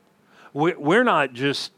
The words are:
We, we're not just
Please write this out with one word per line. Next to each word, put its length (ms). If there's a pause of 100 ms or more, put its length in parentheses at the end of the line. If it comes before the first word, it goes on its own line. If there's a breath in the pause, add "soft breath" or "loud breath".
(540 loud breath)
We, 220
we're 280
not 300
just 440